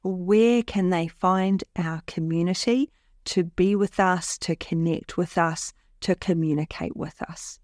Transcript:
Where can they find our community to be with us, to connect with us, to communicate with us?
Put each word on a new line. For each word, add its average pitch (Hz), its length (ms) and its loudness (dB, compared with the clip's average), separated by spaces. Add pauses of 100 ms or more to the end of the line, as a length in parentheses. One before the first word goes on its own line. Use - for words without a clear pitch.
Where 214 600 4
can 185 280 0
they 170 180 0
find 190 560 2 (120)
our 160 300 -4
community 175 840 0 (360)
to 180 180 0
be 190 300 2
with 202 260 0
us, 185 380 0
to - 180 -4
connect - 600 -4
with 170 200 -2
us, 160 360 -2 (300)
to 185 120 0
communicate 160 800 -2
with - 260 -10
us? - 420 -14